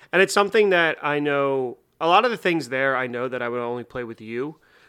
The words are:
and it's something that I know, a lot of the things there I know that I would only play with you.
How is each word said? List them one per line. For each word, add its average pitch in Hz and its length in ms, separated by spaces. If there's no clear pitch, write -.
and 180 100
it's 190 120
something 208 360
that 170 320
I 147 180
know, 139 580
a 165 80
lot 196 160
of 247 80
the 208 40
things 165 320
there 131 280
I 127 100
know 123 220
that 123 140
I 120 60
would 120 120
only 120 240
play 123 180
with 113 180
you. 120 360